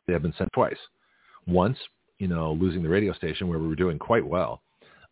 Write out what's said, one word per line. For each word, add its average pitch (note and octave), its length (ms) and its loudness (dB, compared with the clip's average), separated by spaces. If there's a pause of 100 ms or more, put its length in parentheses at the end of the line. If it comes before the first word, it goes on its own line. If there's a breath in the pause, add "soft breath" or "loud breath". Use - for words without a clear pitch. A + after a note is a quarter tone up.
have E2 160 0
been E2 140 -2
sent - 160 -2
twice. - 240 2 (680 soft breath)
Once, F2+ 300 4 (420)
you F#2+ 80 -4
know, D#2+ 260 0
losing F2 300 0
the D#2 60 -2
radio F#2+ 240 2
station E2 340 -4
where E2 120 -2
we D#2+ 80 -2
were D#2+ 80 -2
doing E2+ 220 2
quite G#2+ 280 2
well, C#2+ 360 -2 (500 soft breath)